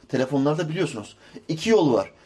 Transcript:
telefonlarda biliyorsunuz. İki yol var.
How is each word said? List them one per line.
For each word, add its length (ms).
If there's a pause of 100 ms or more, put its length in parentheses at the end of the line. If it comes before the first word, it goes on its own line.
telefonlarda 600
biliyorsunuz. 480 (320)
İki 220
yol 220
var. 200 (140)